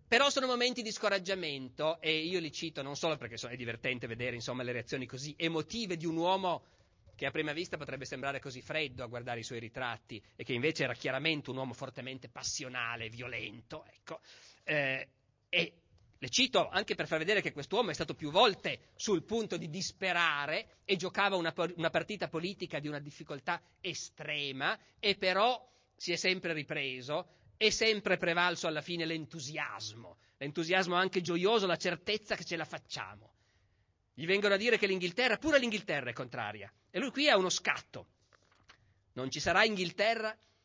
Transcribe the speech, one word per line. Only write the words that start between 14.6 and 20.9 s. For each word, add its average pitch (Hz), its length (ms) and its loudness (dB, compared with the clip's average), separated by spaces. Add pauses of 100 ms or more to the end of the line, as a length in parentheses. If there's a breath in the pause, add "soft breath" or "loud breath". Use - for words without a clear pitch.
Eh, 139 460 0 (400)
e 170 240 0 (440)
le 127 120 -8
cito 233 400 4
anche 202 260 0
per 160 140 -4
far 160 100 2
vedere 185 220 2
che 160 100 -2
quest'uomo 185 400 0
è - 20 0
stato 156 220 -4
più 147 160 -6
volte 185 640 4
sul 180 300 2
punto 208 320 -2
di 170 120 -6
disperare 165 1160 0
e 202 100 2